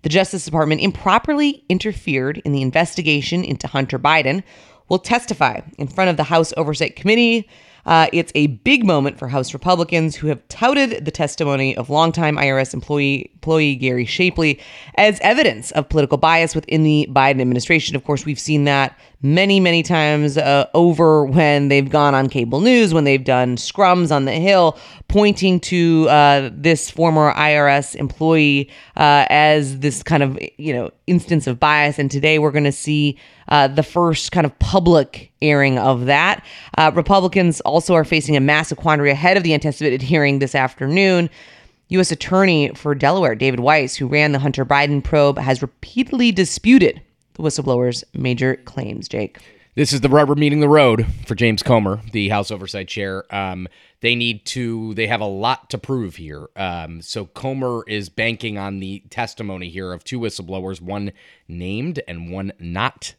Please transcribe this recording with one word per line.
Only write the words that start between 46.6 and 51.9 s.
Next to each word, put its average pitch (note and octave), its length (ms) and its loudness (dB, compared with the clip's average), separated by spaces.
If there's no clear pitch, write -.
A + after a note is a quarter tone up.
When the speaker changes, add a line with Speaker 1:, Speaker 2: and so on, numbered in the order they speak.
Speaker 1:
the - 80 -12
whistleblower's B2 600 -2
major B2+ 420 -2
claims, - 520 -12
Jake. G#2+ 300 -8
Speaker 2:
This C#3+ 180 -2
is C#3 80 -2
the C#3 80 0
rubber C#3+ 260 4
meeting D3 260 2
the D3 100 4
road B2+ 340 6
for A#2 80 -6
James A2 280 0
Comer, G#2+ 380 0